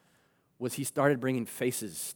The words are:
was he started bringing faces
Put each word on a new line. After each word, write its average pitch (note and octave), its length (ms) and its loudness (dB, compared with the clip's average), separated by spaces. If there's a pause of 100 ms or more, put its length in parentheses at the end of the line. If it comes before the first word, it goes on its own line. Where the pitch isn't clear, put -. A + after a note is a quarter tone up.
(600)
was B2 160 -4
he C#3+ 80 -4
started C#3 360 4
bringing B2+ 260 0
faces A2+ 720 -4